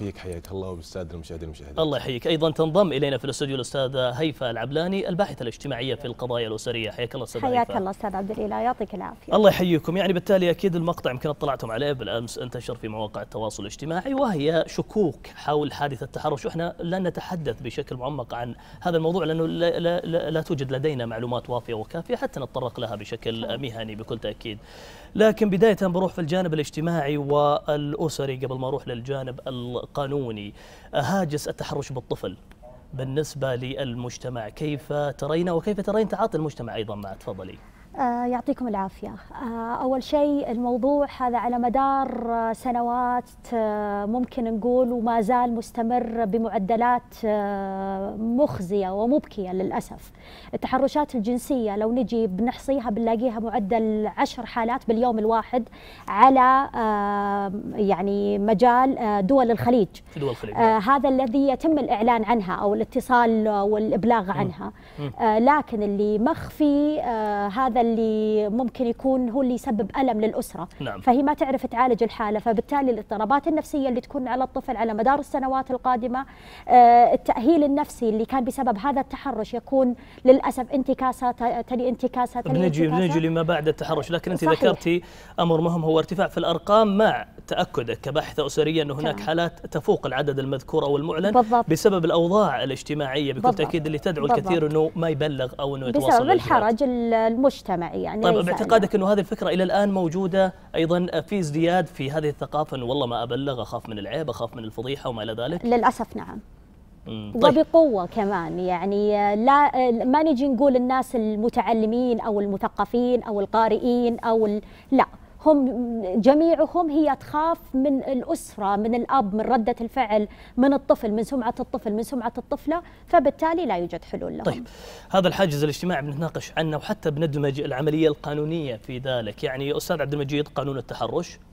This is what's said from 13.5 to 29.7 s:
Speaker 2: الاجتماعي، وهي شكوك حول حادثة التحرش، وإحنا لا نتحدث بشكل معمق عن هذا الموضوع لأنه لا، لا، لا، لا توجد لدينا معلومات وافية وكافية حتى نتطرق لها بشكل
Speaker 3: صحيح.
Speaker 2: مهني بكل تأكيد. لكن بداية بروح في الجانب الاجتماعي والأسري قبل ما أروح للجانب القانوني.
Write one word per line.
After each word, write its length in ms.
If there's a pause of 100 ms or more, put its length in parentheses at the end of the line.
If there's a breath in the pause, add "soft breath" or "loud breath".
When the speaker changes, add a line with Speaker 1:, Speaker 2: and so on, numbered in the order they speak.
Speaker 2:
الاجتماعي، 520
وهي 520
شكوك 600
حول 460
حادثة 320
التحرش، 420
وإحنا 320
لا 200
نتحدث 640
بشكل 340
معمق 380
عن 200 (260 loud breath)
هذا 160
الموضوع 280
لأنه 220
لا، 320
لا، 220
لا، 300
لا 120
توجد 300
لدينا 340
معلومات 440
وافية 240
وكافية 420
حتى 240
نتطرق 400
لها 160
بشكل 500
Speaker 3:
صحيح. 140
Speaker 2:
مهني 340
بكل 240
تأكيد. 400 (560 loud breath)
لكن 360
بداية 320
بروح 300
في 80
الجانب 340
الاجتماعي 600
والأسري 1200
قبل 220
ما 100
أروح 200
للجانب 580
القانوني. 1080 (400 loud breath)